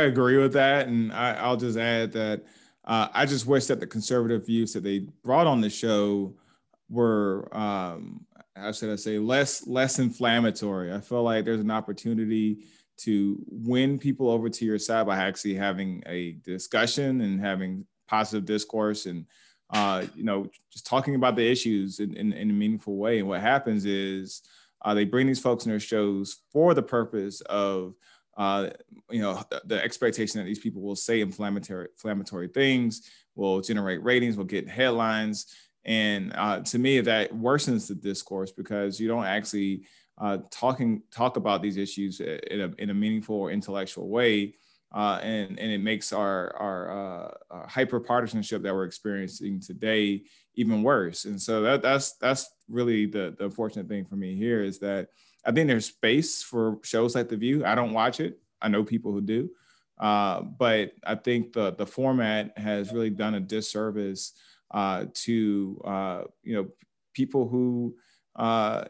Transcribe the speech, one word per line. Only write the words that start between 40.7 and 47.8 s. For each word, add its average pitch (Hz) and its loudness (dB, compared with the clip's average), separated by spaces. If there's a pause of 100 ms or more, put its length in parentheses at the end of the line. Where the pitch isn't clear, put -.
talk 123 0
about 98 0
these 98 -2
issues 98 -4
i-, 80 -6 (100)
in 101 -4
a, 92 -4
in 104 -4
a 98 -2
meaningful 107 0
or 98 -2
intellectual 95 -6
way. 107 2 (400)
Uh, 104 0
and, 98 -4
and 110 -4
it 101 -2
makes 107 -2
our, 98 -2
our, 92 -6
uh, 92 -8 (200)
our 87 -16
hyper-partisanship 117 -2